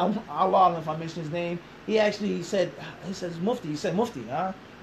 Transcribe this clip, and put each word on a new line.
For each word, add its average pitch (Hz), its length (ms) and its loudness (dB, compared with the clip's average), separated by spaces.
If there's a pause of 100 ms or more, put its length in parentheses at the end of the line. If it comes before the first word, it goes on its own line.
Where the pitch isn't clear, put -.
(320)
Allah, 185 260 4
I 185 80 10
don't 175 80 6
know 165 60 -2
if 151 100 -4
I 156 80 -2
mentioned 165 280 -6
his 151 60 -8
name, 175 280 -4 (260)
he 214 140 4
actually 202 440 2
said, 175 280 0 (340)
he 190 80 -6
says, 175 260 -6
"Mufti." 202 300 0
He 151 60 -2
said, 160 200 -2
"Mufti, 214 340 0
huh?" 175 220 -2 (320)